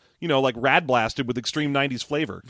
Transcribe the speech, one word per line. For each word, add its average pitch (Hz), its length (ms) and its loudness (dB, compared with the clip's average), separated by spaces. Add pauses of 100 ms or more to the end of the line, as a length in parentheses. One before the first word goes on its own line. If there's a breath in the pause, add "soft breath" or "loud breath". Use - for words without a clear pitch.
(200)
you 170 80 -6
know, 139 140 4
like, 127 160 2
rad 139 300 2
blasted 120 400 0
with 120 100 -2
extreme 147 340 -4
nineties 139 300 0
flavor. 143 480 -4